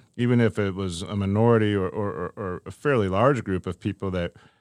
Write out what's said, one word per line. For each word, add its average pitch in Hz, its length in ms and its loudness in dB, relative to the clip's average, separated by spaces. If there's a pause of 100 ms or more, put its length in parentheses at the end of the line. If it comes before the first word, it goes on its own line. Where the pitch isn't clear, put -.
(160)
even 120 240 2
if 110 200 2
it 98 160 -2
was 92 260 -6
a 95 140 -6
minority 104 580 2
or, 92 140 -2
or, 101 200 -6
or, 85 280 -8
or 92 300 -8
a 95 40 -12
fairly 117 380 2
large 113 340 4
group 92 240 -4
of 90 140 -6
people 98 320 -4
that 87 180 -2 (300)